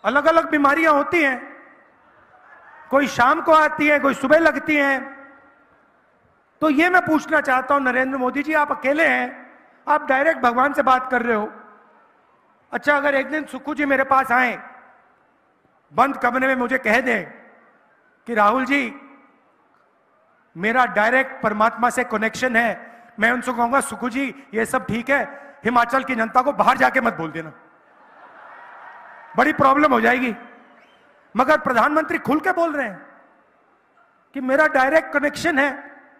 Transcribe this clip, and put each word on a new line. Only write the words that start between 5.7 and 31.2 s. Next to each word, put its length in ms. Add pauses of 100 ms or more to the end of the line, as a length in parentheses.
तो 100
ये 200
मैं 160
पूछना 340
चाहता 340
हूं, 60
नरेंद्र 380
मोदी 240
जी, 120
आप 180
अकेले 360
हैं, 440 (360)
आप 140
डायरेक्ट 380
भगवान 320
से 100
बात 280
कर 120
रहे 140
हो। 160 (1200)
अच्छा, 240
अगर 180
एक 120
दिन 180
सुक्खू 300
जी 100
मेरे 200
पास 280
आए, 300 (1300)
बंद 240
कमरे 300
में 100
मुझे 220
कह 220
दें 240 (1000)
कि, 80
"राहुल 300
जी, 360 (1600)
मेरा 300
डायरेक्ट 560
परमात्मा 480
से 140
connection 520
है," 340 (300)
मैं 120
उनसे 200
कहूंगा, 280
"सुक्खू 280
जी, 460
ये 120
सब 200
ठीक 240
है, 440 (100)
हिमाचल 400
की 100
जनता 280
को 100
बाहर 240
जाके 240
मत 140
बोल 160
देना, 220 (1800)
बड़ी 160
प्रॉब्लम 400
हो 80
जाएगी।" 360 (1000)